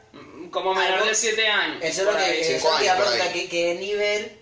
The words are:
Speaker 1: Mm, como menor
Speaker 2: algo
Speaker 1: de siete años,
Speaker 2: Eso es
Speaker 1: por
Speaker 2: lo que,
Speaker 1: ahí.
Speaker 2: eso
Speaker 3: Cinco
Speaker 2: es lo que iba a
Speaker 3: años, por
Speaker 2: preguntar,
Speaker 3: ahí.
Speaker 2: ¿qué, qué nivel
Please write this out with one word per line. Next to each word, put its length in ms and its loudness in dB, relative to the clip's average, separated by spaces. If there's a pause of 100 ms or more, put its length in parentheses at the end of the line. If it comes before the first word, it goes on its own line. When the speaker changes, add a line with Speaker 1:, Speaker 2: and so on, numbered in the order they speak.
(120)
Speaker 1:
Mm, 360 -18
como 260 -2
menor 200 2
Speaker 2:
algo 120 2
Speaker 1:
de 80 0
siete 320 0
años, 360 0
Speaker 2:
Eso 200 -2
es 40 2
Speaker 1:
por 80 4
Speaker 2:
lo 60 0
que, 40 2
Speaker 1:
ahí. 160 0
Speaker 2:
eso 120 0
Speaker 3:
Cinco 160 0
Speaker 2:
es 40 6
lo 60 2
que 60 2
iba 80 4
a 40 4
Speaker 3:
años, 100 2
por 80 2
Speaker 2:
preguntar, 220 0
Speaker 3:
ahí. 60 -2
Speaker 2:
¿qué, 80 -8
qué 240 0
nivel 680 -2